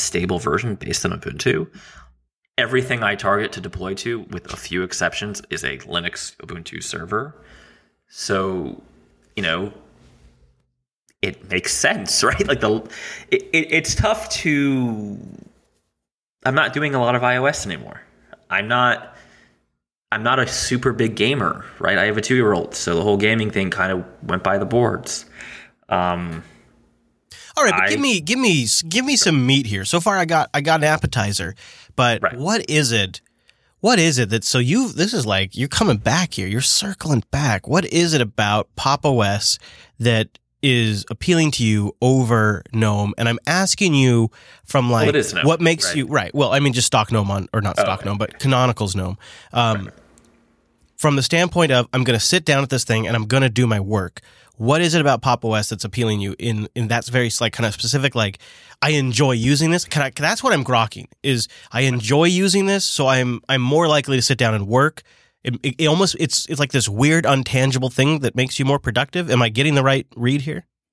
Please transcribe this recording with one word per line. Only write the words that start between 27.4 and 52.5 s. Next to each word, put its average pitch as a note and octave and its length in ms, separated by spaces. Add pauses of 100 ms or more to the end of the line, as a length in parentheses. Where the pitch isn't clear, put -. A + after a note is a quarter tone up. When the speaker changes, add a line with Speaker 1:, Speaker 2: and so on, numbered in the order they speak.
Speaker 2:
All D4+ 80
right, G#3 80
but F#3 100
Speaker 1:
I G3 60
Speaker 2:
give G#3 120
me, B3+ 200
give F#3 180
me, F3 280 (220)
give G#3+ 160
me C#4 120
some D3+ 300
meat C3+ 200
here. G2+ 180
So F3 160
far, G3 160
I F#3 80
got, D#3+ 300
I D3 60
got D#3+ 200
an D3 40
appetizer. G#2+ 720 (440)
But A#2+ 240
Speaker 1:
Right. A#2+ 160
Speaker 2:
what D#3+ 320
is D3+ 220
it? F#2+ 280 (600)
What A3 180
is E3 200
it A2+ 120
that, G#2+ 140
so - 160
you, G3 320
this G3 200
is D#3+ 140
like, F#2+ 300
you're B2+ 120
coming F3 300
back C#3+ 360
here. F#2+ 120
You're G#2 140
circling D#3+ 720
back. C#3 340
What E3+ 180
is E3+ 300
it C#3+ 60
about G#2 560
Pop! - 280
O C3+ 180
S G2+ 360 (400)
that A2+ 400 (240)
is A2+ 480
appealing E3 420
to B2 120
you G#2 360
over A#2 640 (100)
gnome? G#2 460
And A#2 100
I'm A2+ 200
asking F3+ 460
you A#2+ 360 (340)
from, B2+ 260
Speaker 1:
Well, A#2 100
Speaker 2:
like, A2 80
Speaker 1:
it C#3+ 80
is - 180
gnome, E2+ 100
Speaker 2:
what D#3+ 160
makes E3 280
Speaker 1:
right? - 80
Speaker 2:
you, C#3 100
right. A#2 260
Well, C3 200
I A2+ 80
mean, C#3 120
just A#2+ 140
stock A2 240
gnome G2+ 220
on, G2 200
or A2+ 80
not G2+ 180
Speaker 1:
Oh, G#2 40
Speaker 2:
stock F#2+ 180
Speaker 1:
okay. - 80
Speaker 2:
gnome, G2+ 100
but G#2 200
Canonical's B2 560
gnome. F#2+ 240 (340)
Um, A2+ 340
Speaker 1:
Right. - 80 (1040)
Speaker 2:
from D3 180
the C3+ 80
standpoint E3+ 480
of, B2 200
I'm B2+ 120
gonna A#2 160
sit F3 240
down C#3 180